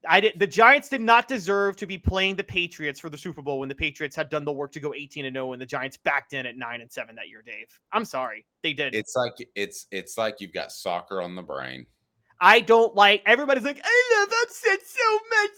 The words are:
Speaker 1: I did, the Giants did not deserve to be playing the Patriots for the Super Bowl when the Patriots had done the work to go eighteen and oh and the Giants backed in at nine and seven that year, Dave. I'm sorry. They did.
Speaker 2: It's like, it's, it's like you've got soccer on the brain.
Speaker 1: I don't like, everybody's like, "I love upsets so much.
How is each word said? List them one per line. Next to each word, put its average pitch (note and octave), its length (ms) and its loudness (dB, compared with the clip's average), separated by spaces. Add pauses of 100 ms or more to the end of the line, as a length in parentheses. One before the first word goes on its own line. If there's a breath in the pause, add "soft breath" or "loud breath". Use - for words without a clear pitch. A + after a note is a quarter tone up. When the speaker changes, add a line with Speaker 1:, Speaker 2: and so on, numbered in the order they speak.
Speaker 1:
I E3+ 100 6
did, G3+ 220 2
the G3 80 2
Giants A#3+ 400 6
did C4+ 120 -4
not A#3 280 4
deserve G3+ 480 -2
to G#3 100 -12
be F#3+ 100 -10
playing F#3+ 380 -2
the F#3+ 80 -8
Patriots E3+ 560 -6
for E3+ 100 -14
the D3+ 80 -14
Super D3+ 240 -12
Bowl C#3 200 -6
when C3+ 80 -8
the C#3 60 -10
Patriots D3 420 -8
had D3+ 140 -6
done D3 140 -6
the D3 80 -6
work C#3 200 -10
to D#3 80 -14
go C#3+ 140 -8
eighteen C#3+ 320 -14
and C3 100 -10
oh C3 160 -8
and B2 80 -14
the B2+ 60 -14
Giants C3 320 -10
backed C#3+ 340 -4
in C3 140 -8
at A#2+ 100 -12
nine A#2+ 240 -12
and A2+ 100 -20
seven A2+ 260 -14
that A2 120 -16
year, A2 180 -20
Dave. A2 200 -18 (260)
I'm G#3+ 120 -4
sorry. A#2+ 400 -8 (180)
They D#3+ 100 -4
did. C3+ 220 -6
Speaker 2:
It's G#2+ 200 -6
like, A#2+ 200 -2 (200)
it's, G2+ 380 -8
it's F#2+ 260 -10
like A2 220 -4
you've F2+ 140 -14
got E2 180 -8
soccer F2+ 500 -6
on F2+ 140 -10
the F#2 60 -14
brain. C2+ 440 -12 (540)
Speaker 1:
I G3+ 180 8
don't A3+ 380 4
like, G3+ 280 6
everybody's C4 380 2
like, C#4+ 220 -6
"I A#4+ 340 4
love G4+ 240 0
upsets G4+ 500 -2
so A#4 200 0
much. G#4+ 460 0